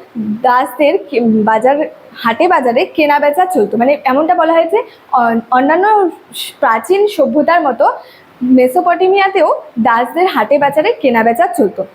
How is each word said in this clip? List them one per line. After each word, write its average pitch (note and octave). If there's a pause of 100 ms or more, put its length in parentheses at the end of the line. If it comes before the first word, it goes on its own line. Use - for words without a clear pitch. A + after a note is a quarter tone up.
(180)
দাসদের B3+
কে-, C4+
বাজার, A3 (240)
হাটে A#3
বাজারে C#4+
কেনা D4
বেচা D4
চলতো। A3+
মানে C4
এমনটা D#4
বলা E4
হয়েছে E4 (280)
অন-, A#3 (120)
অন্যান্য F4 (500)
প্রাচীন C#4+
সভ্যতার D4+
মতো D4 (520)
মেসোপটেমিয়াতেও F4 (180)
দাসদের B3
হাটে C#4+
বাজারে D4
কেনা A#3+
বেচা A#3
চলতো। A#3 (120)